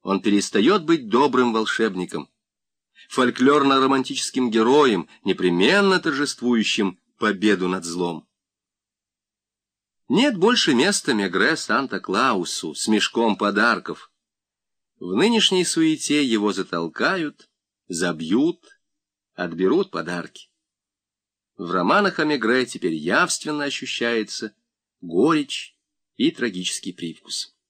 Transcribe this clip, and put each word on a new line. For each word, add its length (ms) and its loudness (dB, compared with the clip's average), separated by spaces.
Он 200 -2
перестает 600 2
быть 260 0
добрым 440 2
волшебником, 760 -4
фольклорно-романтическим 1400 2
героем, 580 4
непременно 760 2
торжествующим 1000 -2
победу 500 0
над 160 -4
злом. 440 -6
Нет 300 2
больше 380 2
места 400 2
Мегре 420 0
Санта-Клаусу 1160 -2
с 120 -6
мешком 500 0
подарков. 760 -2
В 160 -6
нынешней 500 2
суете 580 0
его 300 0
затолкают, 960 -4
забьют, 920 -4
отберут 580 -2
подарки. 580 -10
В 140 -8
романах 480 2
о 60 0
Мегре 400 0
теперь 280 -6
явственно 680 -2
ощущается 920 -6
горечь 760 -2
и 160 0
трагический 640 -6
привкус. 640 -12